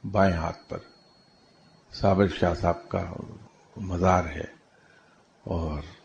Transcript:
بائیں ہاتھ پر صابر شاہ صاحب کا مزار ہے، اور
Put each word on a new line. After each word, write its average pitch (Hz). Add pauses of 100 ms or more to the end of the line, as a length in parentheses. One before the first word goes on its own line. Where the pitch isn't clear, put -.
(100)
بائیں 98
ہاتھ 82
پر - (1160)
صابر 98
شاہ 85
صاحب 85
کا 87 (640)
مزار 90
ہے، 80 (1000)
اور 80 (220)